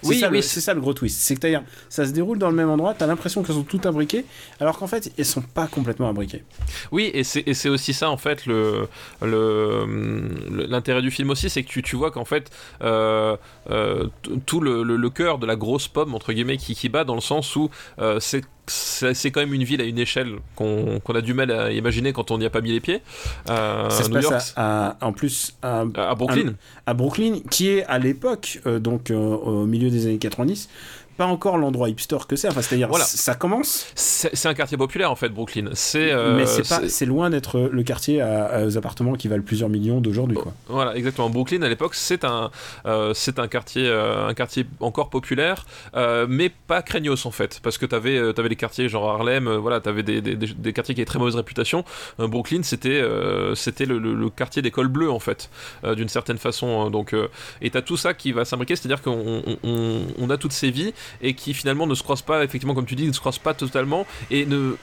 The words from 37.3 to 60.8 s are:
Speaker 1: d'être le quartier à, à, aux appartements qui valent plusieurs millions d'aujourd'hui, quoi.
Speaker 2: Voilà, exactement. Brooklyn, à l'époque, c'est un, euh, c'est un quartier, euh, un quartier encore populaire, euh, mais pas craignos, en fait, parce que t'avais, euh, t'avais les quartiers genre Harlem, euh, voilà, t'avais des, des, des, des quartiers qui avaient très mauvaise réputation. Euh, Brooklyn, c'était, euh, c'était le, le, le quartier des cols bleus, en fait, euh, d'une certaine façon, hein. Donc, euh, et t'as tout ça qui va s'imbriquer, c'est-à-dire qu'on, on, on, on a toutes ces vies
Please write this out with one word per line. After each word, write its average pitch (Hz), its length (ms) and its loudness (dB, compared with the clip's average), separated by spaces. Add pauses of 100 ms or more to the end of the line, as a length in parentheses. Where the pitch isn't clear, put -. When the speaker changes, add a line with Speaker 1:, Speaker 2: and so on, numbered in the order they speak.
Speaker 1:
d'être 131 420 2
le 127 120 2
quartier 135 360 0
à, 107 260 2
à, 107 180 0
aux 107 120 2
appartements 117 380 0
qui 127 140 -4
valent 104 160 0
plusieurs 110 240 0
millions 107 320 2
d'aujourd'hui, 117 360 2
quoi. - 160 -4 (140)
Speaker 2:
Voilà, 123 300 0
exactement. 123 340 0
Brooklyn, 131 320 0
à 143 60 2
l'époque, 117 260 0
c'est - 300 0
un, 117 260 0 (360)
euh, 107 280 2
c'est 135 240 -2
un 120 80 0
quartier, 127 400 -2
euh, 107 400 2
un 113 80 -2
quartier 123 320 -2 (140)
encore 139 280 -2
populaire, 143 580 -2 (280)
euh, 120 340 2
mais 147 200 2
pas 175 340 -2
craignos, 147 440 -2
en 117 40 -4
fait, - 320 -4
parce 117 160 -2
que 135 80 -2
t'avais, 123 300 2
euh, 117 160 2
t'avais 113 160 0
les 110 80 0
quartiers 123 320 -2
genre 107 200 0
Harlem, 120 380 2
euh, 110 120 2
voilà, 117 200 0
t'avais 107 240 0
des, 107 180 0
des, 104 140 -2
des, 107 140 -2
des 110 240 -4
quartiers 117 240 -2
qui 123 40 -2
avaient 113 60 0
très - 140 -4
mauvaise 123 160 2
réputation. 120 480 -2 (340)
Euh, 113 80 0
Brooklyn, 120 380 0
c'était, - 240 -2
euh, 101 640 2
c'était 123 320 -2
le, 123 140 0
le, 110 160 0
le 110 140 0
quartier - 320 -4
des 120 100 0
cols 131 160 2
bleus, 143 240 2
en 113 80 0
fait, - 280 -4 (360)
euh, 110 100 2
d'une 110 140 -2
certaine 117 300 -2
façon, 120 420 0
hein. 107 100 0
Donc, 104 240 -2
euh, 107 140 2 (340)
et 123 80 0
t'as 131 120 0
tout 165 140 -2
ça 175 180 0
qui - 180 -2
va 117 120 2
s'imbriquer, 123 300 -2
c'est-à-dire 135 260 -2
qu'on, 113 460 -2
on, - 160 -2
on, 113 380 0 (180)
on 123 120 -2
a 143 60 2
toutes 139 140 -2
ces 135 220 0
vies 175 200 -2 (280)